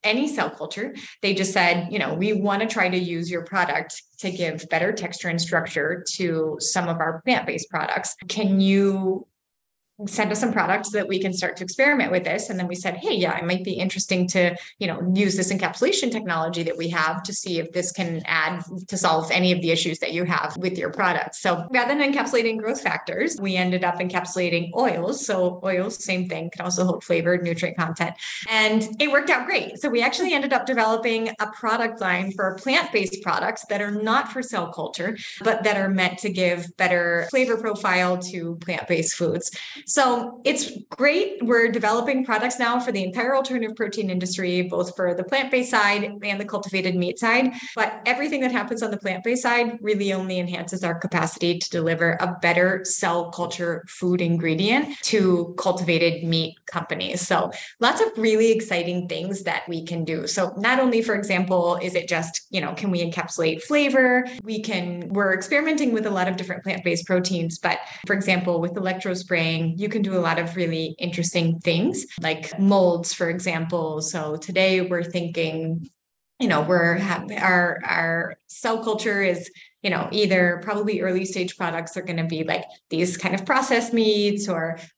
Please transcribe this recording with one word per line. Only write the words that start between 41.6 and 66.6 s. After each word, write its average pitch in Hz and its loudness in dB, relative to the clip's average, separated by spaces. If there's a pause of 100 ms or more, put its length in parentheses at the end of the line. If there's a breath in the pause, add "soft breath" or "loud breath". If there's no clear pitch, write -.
developing 233 2
products 240 0
now 240 2
for 247 -2
the 196 0
entire 233 0
alternative 254 0
protein 202 -4
industry, 180 -2
both 180 -2
for 175 0
the 180 -4
plant-based 262 0
side 208 4 (180)
and 202 -4
the 208 -4
cultivated 190 -2
meat 180 0
side. 247 4 (200 loud breath)
But 220 -2
everything 269 0
that 247 0
happens 226 -2
on 208 -2
the 202 -6
plant-based 208 -2
side 233 2
really 202 0
only 190 -2
enhances 175 -4
our 170 0
capacity 175 0
to - -6
deliver 165 2
a 180 -2
better 180 2
cell 170 0
culture 170 -4
food 180 0
ingredient 170 2
to 180 2
cultivated 170 2
meat 165 0 (120)
companies. 180 -4
So 180 2 (300 loud breath)
lots 240 4
of 453 2
really 220 6
exciting 175 0
things 185 -4
that - -2
we 165 -6
can 170 -4
do. 160 -4
So 190 0
not 233 2
only, 240 4
for 226 0
example, 180 2
is 185 -2
it 170 0
just, 165 -2
you 190 -2
know, 151 -4
can 196 -2
we 175 2
encapsulate 165 -2
flavor? 262 4 (200 loud breath)
We 214 -4
can, 175 -4
we're 190 4
experimenting 285 2
with 214 0
a 208 0
lot 185 2
of 185 0
different 180 -6